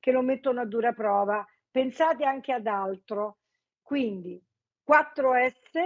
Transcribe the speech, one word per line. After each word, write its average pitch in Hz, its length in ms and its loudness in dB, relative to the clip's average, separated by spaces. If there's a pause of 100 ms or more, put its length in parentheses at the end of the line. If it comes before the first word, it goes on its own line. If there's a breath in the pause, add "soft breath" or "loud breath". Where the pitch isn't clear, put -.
che - 100 0
lo 254 120 4
mettono 254 400 -2
a - 20 -2
dura 226 300 0
prova. 208 520 0 (240 soft breath)
Pensate 302 540 0
anche 269 300 -2
ad 220 120 -4
altro. 202 720 -4 (420)
Quindi, 190 600 -6 (400)
quattro 294 520 2
S 254 520 -2